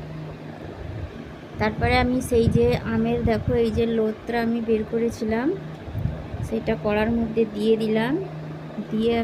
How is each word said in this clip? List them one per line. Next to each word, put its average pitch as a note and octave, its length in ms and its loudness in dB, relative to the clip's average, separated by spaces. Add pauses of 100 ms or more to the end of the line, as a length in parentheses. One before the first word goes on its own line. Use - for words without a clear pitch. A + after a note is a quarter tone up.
(1600)
তারপরে A3+ 360 2 (100)
আমি B3 140 2 (100)
সেই A#3 180 6 (100)
যে A#3 100 6 (280)
আমের, A3+ 300 2
দেখো A3+ 260 2 (140)
এই A3+ 140 2
যে A#3 60 4 (120)
লোদটা A3 400 0 (100)
আমি A#3 120 2 (100)
বের A3 220 4
করেছিলাম, A3+ 560 0 (960)
সেটা A3 280 -2 (100)
কড়ার G#3+ 300 2
মধ্যে A3+ 300 2 (120)
দিয়ে G#3+ 220 4
দিলাম। A3 360 2 (760)
দিয়ে A3+ 240 2 (100)